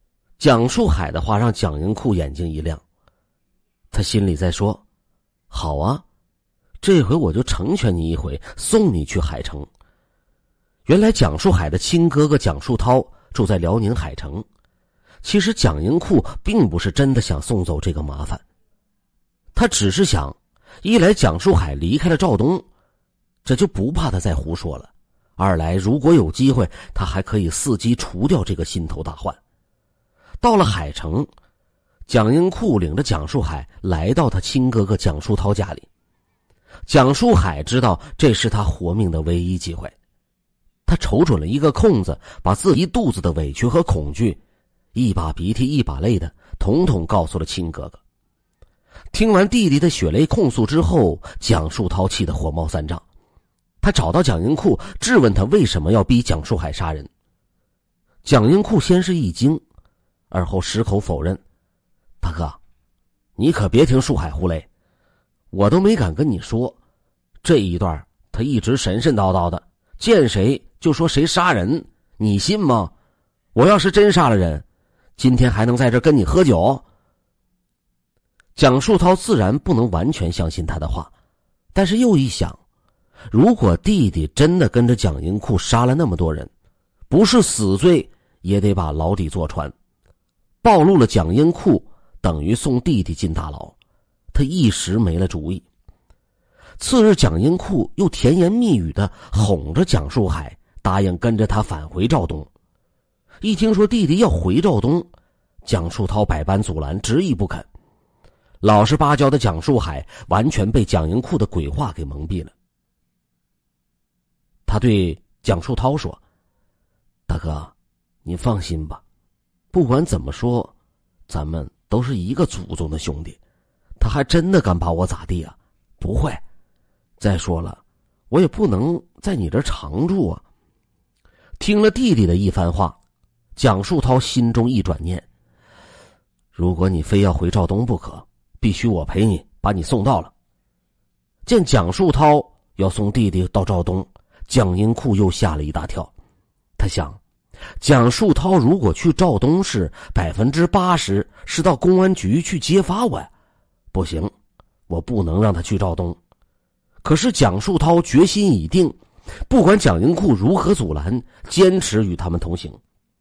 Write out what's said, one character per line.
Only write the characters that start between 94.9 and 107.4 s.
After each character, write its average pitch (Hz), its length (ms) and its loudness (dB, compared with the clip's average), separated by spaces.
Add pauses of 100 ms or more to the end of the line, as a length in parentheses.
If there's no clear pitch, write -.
没 87 200 0
了 92 100 0
主 80 240 -6
意。 92 100 -10 (1160)
次 240 260 2
日， 214 100 8
蒋 85 260 2
英 156 160 2
库 - 380 -4
又 185 140 0
甜 - 280 0
言 185 160 2
蜜 226 240 2
语 82 160 -4
地 98 180 -2 (220)
哄 90 400 0
着 170 120 0
蒋 71 240 -2
树 101 200 -2
海 73 280 -8 (260)
答 95 180 0
应 92 180 0
跟 117 180 -2
着 107 100 0
他 107 160 0
返 78 260 -10
回 95 200 -2
赵 127 180 0
东。 76 200 -10 (920)
一 214 140 -2
听 190 180 2
说 208 140 4
弟 208 200 0
弟 165 120 2
要 226 100 4
回 90 320 0
赵 165 200 2
东， 160 260 0 (580)
蒋 85 260 -2
树 101 160 -4
涛 107 180 0
百 78 180 -2
般 98 200 0
阻 78 180 -6
拦， 76 220 -6
执 135 200 0
意 160 120 -2
不 98 120 -2